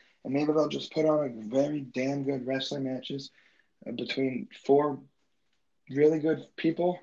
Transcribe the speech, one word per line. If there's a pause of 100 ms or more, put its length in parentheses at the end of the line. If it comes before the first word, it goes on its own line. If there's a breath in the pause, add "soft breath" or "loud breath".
(240 soft breath)
and
maybe
they'll
just
put
on
a
very
damn
good
wrestling
matches, (580 soft breath)
uh,
between (180)
four (920)
really
good
people,